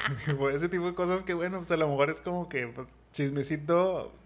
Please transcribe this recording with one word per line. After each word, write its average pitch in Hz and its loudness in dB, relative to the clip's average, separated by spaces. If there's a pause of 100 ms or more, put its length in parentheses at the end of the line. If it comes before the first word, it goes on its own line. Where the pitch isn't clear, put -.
<laughs> 135 -4
tipo, 139 2
ese 147 0
tipo 175 0
de 180 -2
cosas 180 0
que, 185 -4
bueno, 180 -2
pues, 170 -6
a 170 4
lo 160 4
mejor 143 4
es 156 -6
como 175 -4
que, 127 -2
pues, 127 -10 (240)
chismecito 147 0 (140)